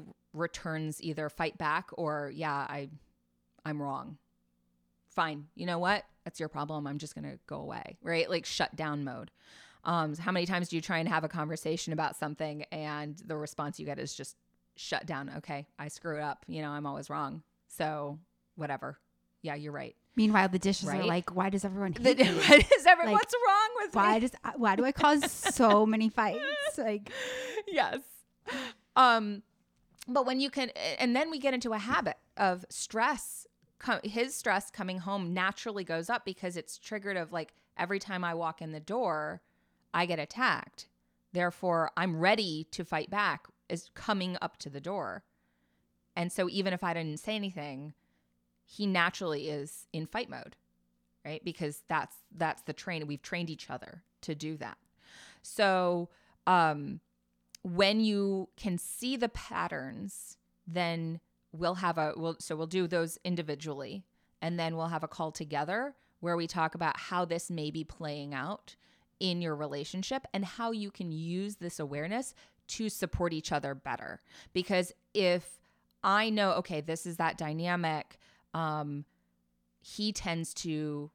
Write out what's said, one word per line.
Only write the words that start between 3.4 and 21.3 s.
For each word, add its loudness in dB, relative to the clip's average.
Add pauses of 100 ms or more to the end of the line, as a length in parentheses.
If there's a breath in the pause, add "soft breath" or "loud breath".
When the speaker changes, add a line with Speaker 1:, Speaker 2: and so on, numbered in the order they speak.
Speaker 1:
I'm -4
wrong. -6 (920)
Fine. -2
You -6
know 0
what? 2 (200)
That's -12
your -4
problem. -4
I'm -4
just -12
gonna -12
go -10
away," -10
right? 2
Like, 0
shut -2
down -2
mode. -10 (540 soft breath)
Um, 2
so -8
how 0
many 2
times 0
do -2
you -2
try 0
and 0
have 2
a 0
conversation -4
about -2
something -6
and -8
the -6
response -6
you -10
get -6
is -8
just -12 (400)
shut -4
down? -6
"Okay, -10 (120)
I -10
screw -8
it -4
up. -6
You -8
know, -6
I'm -6
always -8
wrong. -6 (240)
So -4 (380)
whatever. -6 (420)
Yeah, -6
you're -8
right." -10 (200)
Speaker 2:
Meanwhile, 8
the 2
dishes 0
Speaker 1:
Right? 0
Speaker 2:
are 2
like, 0